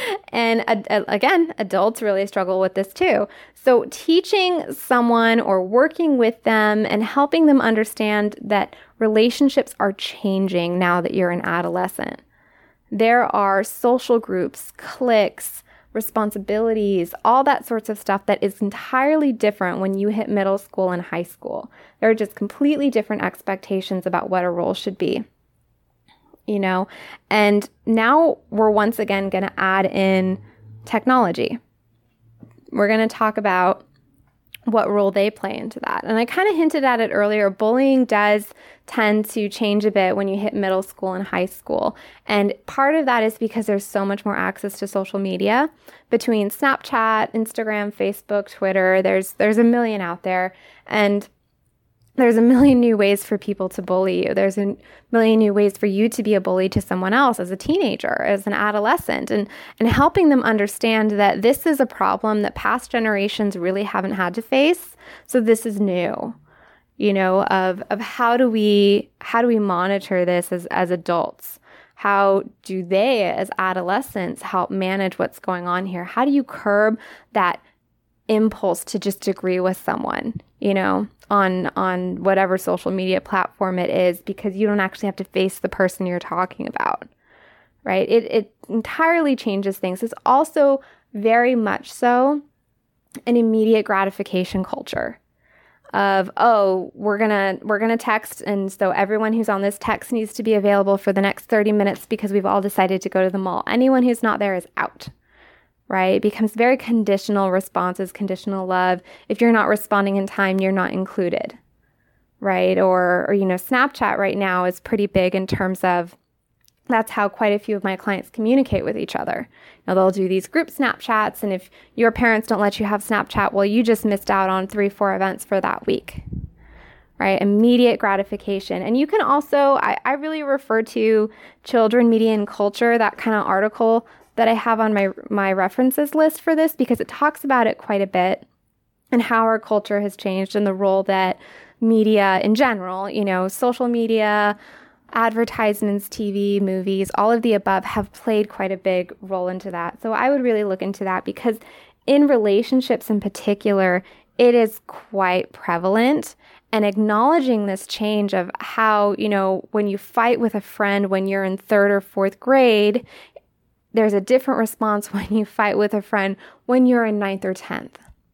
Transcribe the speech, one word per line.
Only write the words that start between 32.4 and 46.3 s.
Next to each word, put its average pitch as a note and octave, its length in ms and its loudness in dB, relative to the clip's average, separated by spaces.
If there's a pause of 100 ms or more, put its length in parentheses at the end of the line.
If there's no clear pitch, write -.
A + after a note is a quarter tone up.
We're G3+ 160 2
gonna A3 200 2
talk G#3+ 300 -2
about F#3+ 480 0 (800)
what A3 240 0
role G3+ 220 2
they G3+ 200 0
play - 260 -8
into - 240 -10
that. - 240 -6
And A3 120 -2
I A3+ 80 2
kinda F#4+ 280 0
hinted D#4+ 320 0
at B3 160 2
it A3+ 120 0
earlier. G#3 380 2
Bullying B3+ 540 2
does G#3 500 0 (320)
tend G#3+ 440 0
to G#3 180 -4
change G#3 360 0
a G#3+ 60 2
bit G3 260 2
when G3 120 -2
you G3 100 -4
hit G#3 160 -4
middle F#3+ 280 0
school F#3+ 320 -8
and F#3+ 100 -6
high F3+ 220 -2
school. - 500 -4 (300)
And G3+ 280 0 (120)
part C#4 280 0
of D#4 120 2
that A#3+ 160 0
is A3+ 160 -2
because A3+ 280 -4
there's G3+ 200 -2
so G3 180 -2
much G3 200 -4
more G#3 120 -4
access - 420 -6
to G3+ 80 -8
social G3 320 -6
media G3 520 0 (400)
between A3 400 0